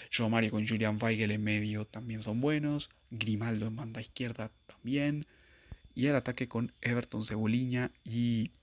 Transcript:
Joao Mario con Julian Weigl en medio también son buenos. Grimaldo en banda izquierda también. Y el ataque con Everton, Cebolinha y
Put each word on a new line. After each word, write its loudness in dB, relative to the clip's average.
Joao 2
Mario 4
con 0
Julian 2
Weigl 2
en 0
medio 0
también -8
son -2
buenos. 0
Grimaldo 0
en -4
banda -8
izquierda -8
también. -2
Y 2
el 4
ataque -2
con -2
Everton, -2
Cebolinha 0
y 0